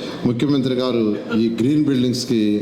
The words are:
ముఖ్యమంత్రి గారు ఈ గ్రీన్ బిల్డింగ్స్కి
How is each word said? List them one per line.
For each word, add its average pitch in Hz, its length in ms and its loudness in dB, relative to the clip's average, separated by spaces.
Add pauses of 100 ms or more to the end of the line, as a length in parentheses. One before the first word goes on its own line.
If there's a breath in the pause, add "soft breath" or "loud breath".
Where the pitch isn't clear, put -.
(280 loud breath)
ముఖ్యమంత్రి 127 540 0
గారు 120 220 0 (380)
ఈ 117 40 2 (140)
గ్రీన్ 147 280 2
బిల్డింగ్స్కి 123 540 0 (180)